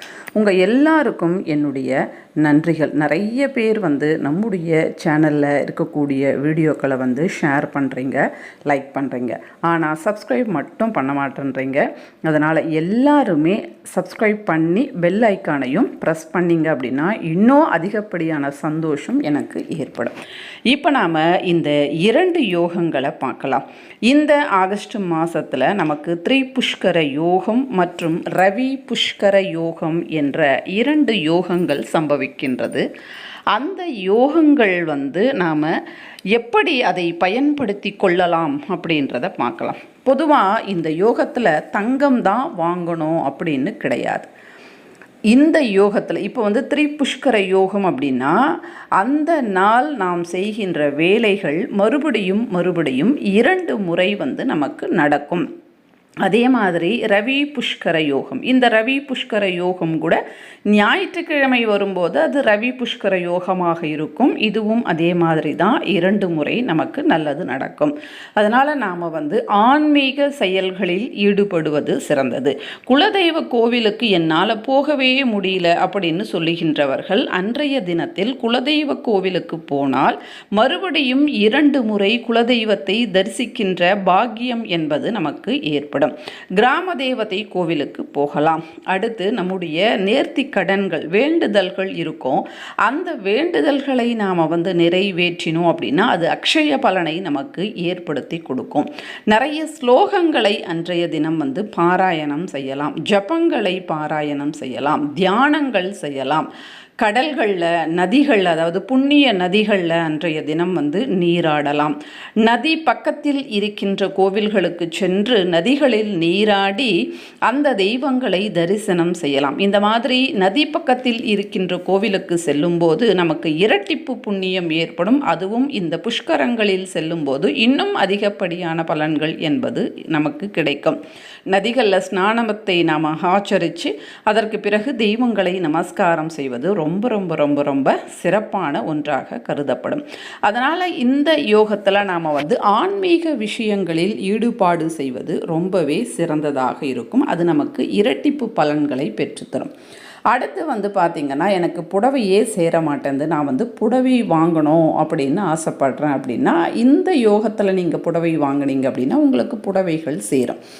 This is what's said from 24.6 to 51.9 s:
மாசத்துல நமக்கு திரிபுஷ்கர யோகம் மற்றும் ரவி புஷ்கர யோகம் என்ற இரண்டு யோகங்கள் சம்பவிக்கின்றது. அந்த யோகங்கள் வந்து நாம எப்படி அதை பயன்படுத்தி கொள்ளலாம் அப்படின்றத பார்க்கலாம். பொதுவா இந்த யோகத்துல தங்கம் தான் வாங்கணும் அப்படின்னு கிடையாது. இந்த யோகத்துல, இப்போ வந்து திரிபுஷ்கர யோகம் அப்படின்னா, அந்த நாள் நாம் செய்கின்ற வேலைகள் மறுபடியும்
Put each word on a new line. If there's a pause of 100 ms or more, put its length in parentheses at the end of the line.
மாசத்துல
நமக்கு
திரிபுஷ்கர
யோகம்
மற்றும்
ரவி
புஷ்கர
யோகம்
என்ற
இரண்டு
யோகங்கள்
சம்பவிக்கின்றது. (500)
அந்த
யோகங்கள்
வந்து
நாம (400)
எப்படி
அதை
பயன்படுத்தி
கொள்ளலாம்
அப்படின்றத
பார்க்கலாம். (300)
பொதுவா
இந்த
யோகத்துல
தங்கம்
தான்
வாங்கணும்
அப்படின்னு
கிடையாது. (920)
இந்த
யோகத்துல,
இப்போ
வந்து
திரிபுஷ்கர
யோகம்
அப்படின்னா, (560)
அந்த
நாள்
நாம்
செய்கின்ற
வேலைகள்
மறுபடியும்